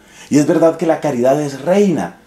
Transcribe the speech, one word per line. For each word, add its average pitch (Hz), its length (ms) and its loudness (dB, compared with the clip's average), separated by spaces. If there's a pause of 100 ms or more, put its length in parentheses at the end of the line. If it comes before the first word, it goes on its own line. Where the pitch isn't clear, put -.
(300)
y 135 80 4
es 147 80 2
verdad 165 300 2
que 175 100 -6
la 160 140 0
caridad 135 400 0
es 135 220 -8
reina 170 640 0